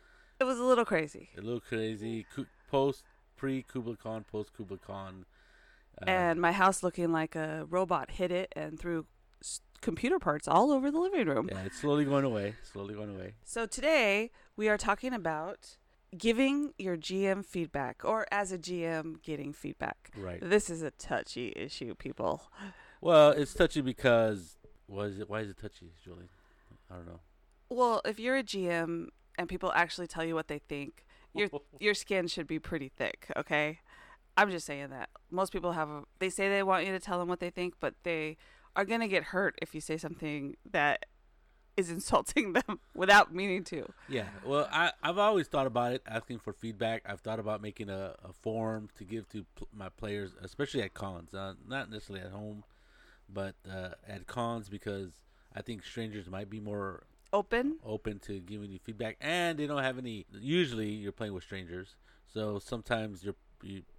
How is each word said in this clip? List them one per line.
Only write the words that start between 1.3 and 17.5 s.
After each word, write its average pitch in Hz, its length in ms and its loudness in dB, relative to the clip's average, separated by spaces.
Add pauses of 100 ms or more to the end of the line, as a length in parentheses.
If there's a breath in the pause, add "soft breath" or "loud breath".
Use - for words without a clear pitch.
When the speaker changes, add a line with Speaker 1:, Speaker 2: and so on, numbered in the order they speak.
Speaker 2:
a 92 40 -10
little 113 200 -2
crazy. 110 720 -4
Ku-, 135 140 -8 (240)
post, 135 320 2 (320)
pre-Kubla 127 640 -4
Khan, 110 320 -8
post-Kubla 101 500 -8
Khan. 95 460 -12 (760 soft breath)
Uh, - 60 -8
Speaker 1:
And 175 340 2
my 170 100 6
house 190 300 4
looking 175 300 0
like 160 240 0
a 156 340 -4
robot 175 400 0
hit 180 220 0
it 180 240 -2
and 156 240 -6
threw 165 260 -4 (360)
s-, - 200 -10 (200)
computer 233 360 0
parts 151 300 0
all 247 240 8
over 269 180 4
the 302 100 2
living 349 280 2
room. 113 240 2
Speaker 2:
Yeah, 95 140 -4
it's 98 120 -8
slowly 147 260 4
going 139 220 4
away, 107 380 0
slowly 101 320 -10
going 104 200 -8
away. 95 280 -10
Speaker 1:
So 226 240 -4
today, 240 640 4 (240 soft breath)
we 214 140 2
are 208 80 6
talking 208 360 0
about 165 640 -4 (400)
giving 269 640 4
your 185 180 -2
G 190 300 0
M 190 160 2
feedback, 151 600 -4